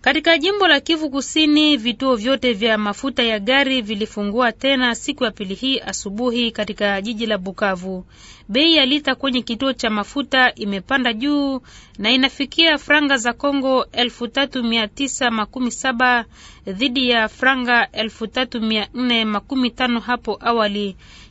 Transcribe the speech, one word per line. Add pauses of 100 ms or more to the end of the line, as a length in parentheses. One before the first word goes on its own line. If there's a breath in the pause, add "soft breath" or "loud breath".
Katika
jimbo
la
Kivu
Kusini,
vituo
vyote
vya
mafuta
ya
gari
vilifungua
tena
siku
ya
pili
hii
asubuhi
katika
jiji
la
Bukavu. (440 loud breath)
Bei
ya
lita
kwenye
kituo
cha
mafuta
imepanda
juu (380 loud breath)
na
inafikia
franga
za
Kongo
elfu
tatu
mia
tisa
makumi
saba (420 loud breath)
dhidi
ya
franga
elfu
tatu
mia
nne
makumi
tano
hapo
awali. (340 loud breath)